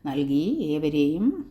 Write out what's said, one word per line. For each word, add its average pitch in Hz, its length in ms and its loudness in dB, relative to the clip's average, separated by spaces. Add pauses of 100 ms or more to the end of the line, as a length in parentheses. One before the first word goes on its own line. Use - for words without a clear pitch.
നൽകി 143 560 0
ഏവരെയും 156 880 0